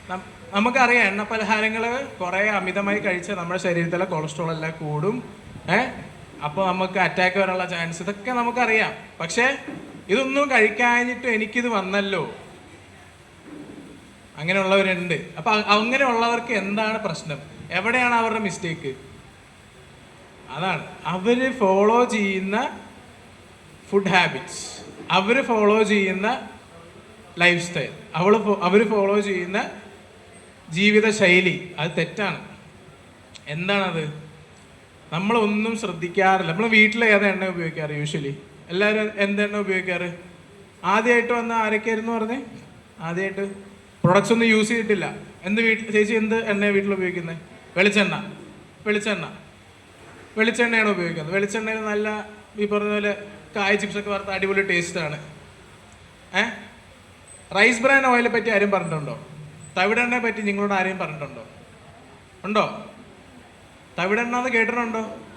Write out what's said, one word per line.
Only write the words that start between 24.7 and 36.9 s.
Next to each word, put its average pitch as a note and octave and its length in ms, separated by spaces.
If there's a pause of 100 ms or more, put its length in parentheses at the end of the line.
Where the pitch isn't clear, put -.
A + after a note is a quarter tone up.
അവര് A#3+ 320
ഫോളോ G#3+ 400
ചെയ്യുന്ന G3+ 680 (880)
ലൈഫ് F3 280
സ്റ്റൈൽ, C3 260 (220)
അവള് G3 300
ഫോ-, G#3 180
അവര് G3+ 260
ഫോളോ G3+ 320
ചെയ്യുന്ന G3 500 (1000)
ജീവിതശൈലി, G3 1080
അത് D3+ 200
തെറ്റാണ്. F3 420 (1080)
എന്താണത്? F3 560 (1080)
നമ്മളൊന്നും G#3 640
ശ്രദ്ധിക്കാറില്ല. F3+ 760
നമ്മള് G#3+ 160
വീട്ടിൽ A3 360